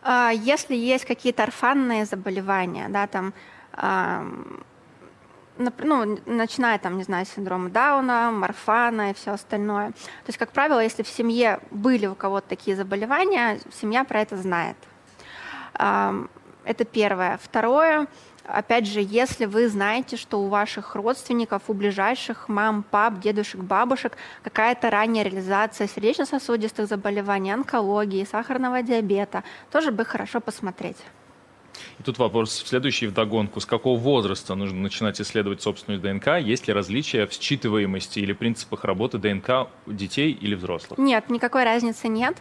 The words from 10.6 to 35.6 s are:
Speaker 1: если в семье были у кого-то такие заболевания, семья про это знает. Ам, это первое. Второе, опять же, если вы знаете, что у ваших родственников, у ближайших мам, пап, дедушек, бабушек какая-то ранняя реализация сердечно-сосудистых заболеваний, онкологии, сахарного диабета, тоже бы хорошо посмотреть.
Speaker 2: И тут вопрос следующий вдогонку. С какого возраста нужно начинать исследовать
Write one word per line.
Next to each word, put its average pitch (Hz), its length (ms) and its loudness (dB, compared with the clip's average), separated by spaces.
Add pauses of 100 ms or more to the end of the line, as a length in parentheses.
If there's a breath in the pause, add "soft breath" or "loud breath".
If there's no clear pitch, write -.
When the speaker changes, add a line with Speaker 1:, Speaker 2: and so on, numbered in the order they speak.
Speaker 1:
если 220 200 -2
в - 40 -4
семье 233 520 2 (120)
были 214 360 4
у 190 80 -4
кого-то 196 340 -2
такие 190 280 -2
заболевания, 233 840 2 (220)
семья 226 220 2
про 220 180 0
это 208 160 -2
знает. 180 380 -2 (960 loud breath)
Ам, 202 560 2 (360)
это 233 200 -2
первое. 185 580 0
Второе, 285 640 4 (400 loud breath)
опять 226 400 2
же, 208 140 0
если 233 440 2
вы 220 220 4
знаете, 214 500 0
что - 220 -4
у 196 80 0
ваших 208 480 0
родственников, 226 720 0
у 220 60 -2
ближайших 202 760 0
мам, 208 340 2
пап, 208 360 2
дедушек, 208 420 -2
бабушек 233 560 0 (260 loud breath)
какая-то 240 460 2
ранняя 214 360 2
реализация 196 640 0
сердечно-сосудистых 233 1000 0
заболеваний, 202 680 0
онкологии, 208 800 0
сахарного 254 520 -2
диабета, 208 600 0 (280 loud breath)
тоже 302 200 2
бы 220 140 0
хорошо 196 340 -4
посмотреть. 185 580 -8 (1000 loud breath)
Speaker 2:
И - 40 -16
тут 123 160 -4
вопрос 110 460 2
следующий 127 420 0
вдогонку. 107 520 0
С - 60 -6
какого 120 340 2
возраста 107 560 0
нужно 98 240 -4
начинать 98 400 -2
исследовать 101 420 -2